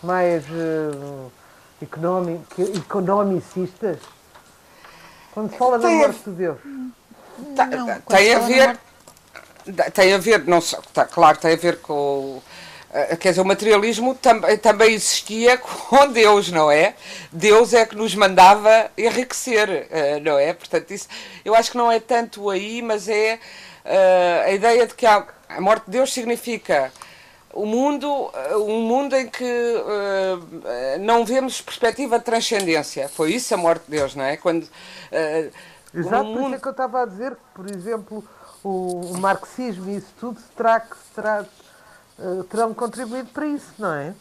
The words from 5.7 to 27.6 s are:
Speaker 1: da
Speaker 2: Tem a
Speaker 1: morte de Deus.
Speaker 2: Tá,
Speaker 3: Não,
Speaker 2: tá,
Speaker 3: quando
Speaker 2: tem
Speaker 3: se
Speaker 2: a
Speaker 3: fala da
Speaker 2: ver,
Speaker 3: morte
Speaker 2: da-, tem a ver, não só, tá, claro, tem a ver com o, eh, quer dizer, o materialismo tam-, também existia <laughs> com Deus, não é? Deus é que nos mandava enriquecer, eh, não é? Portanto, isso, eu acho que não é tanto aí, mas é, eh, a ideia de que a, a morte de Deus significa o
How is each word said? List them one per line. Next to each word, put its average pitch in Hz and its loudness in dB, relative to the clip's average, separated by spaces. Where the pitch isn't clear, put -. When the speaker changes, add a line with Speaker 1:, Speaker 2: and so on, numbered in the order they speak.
Speaker 1:
da 285 2
Speaker 2:
Tem 320 4
a 277 4
Speaker 1:
morte 233 -6
de 190 -12
Deus. 170 -6
Speaker 2:
Tá, 254 0
Speaker 3:
Não, 254 -6
Speaker 2:
tá, 233 -8
Speaker 3:
quando 196 2
Speaker 2:
tem 202 6
Speaker 3:
se 233 6
Speaker 2:
a 226 4
Speaker 3:
fala 233 0
da 254 2
Speaker 2:
ver, 262 6
Speaker 3:
morte 254 4
Speaker 2:
da-, 175 -2
tem 190 4
a 196 0
ver, 185 2
não 170 4
só, - -8
tá, 143 0
claro, 156 4
tem 165 2
a - 2
ver 165 -2
com - -12
o, 139 -4
eh, 147 -2
quer 185 2
dizer, 175 0
o - 2
materialismo 214 2
tam-, 226 4
também 220 4
existia 233 0
<laughs> - -
com - 2
Deus, 208 4
não 156 2
é? 160 4
Deus 208 4
é 226 6
que 214 -16
nos 208 -4
mandava 208 6
enriquecer, 214 -2
eh, 147 -2
não 147 0
é? 151 2
Portanto, - -6
isso, - -14
eu 208 0
acho 226 4
que - -6
não 233 2
é 226 2
tanto 226 -2
aí, 208 -6
mas 214 -4
é, 220 0
eh, 180 4
a 190 2
ideia 226 4
de - -16
que 247 -2
a, 208 4
a - -12
morte 208 2
de 190 -12
Deus 262 0
significa 226 -2
o 214 -6